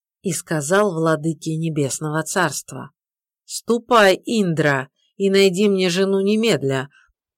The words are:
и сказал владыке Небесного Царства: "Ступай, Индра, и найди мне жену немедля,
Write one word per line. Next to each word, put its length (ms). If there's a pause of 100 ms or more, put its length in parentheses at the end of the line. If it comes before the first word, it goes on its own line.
(220)
и 120
сказал 600
владыке 640
Небесного 680
Царства: 680 (540)
"Ступай, 800
Индра, 640 (260)
и 140
найди 400
мне 200
жену 300
немедля, 720 (480)